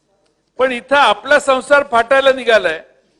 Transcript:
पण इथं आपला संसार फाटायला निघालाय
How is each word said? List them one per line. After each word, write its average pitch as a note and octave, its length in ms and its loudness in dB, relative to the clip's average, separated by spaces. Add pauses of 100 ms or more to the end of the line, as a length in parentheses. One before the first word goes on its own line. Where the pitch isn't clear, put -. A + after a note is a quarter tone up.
(600)
पण C4 120 0
इथं A#3+ 240 -4
आपला C4 440 0
संसार C#4 520 0
फाटायला C4 400 0
निघालाय G#3+ 500 0 (380)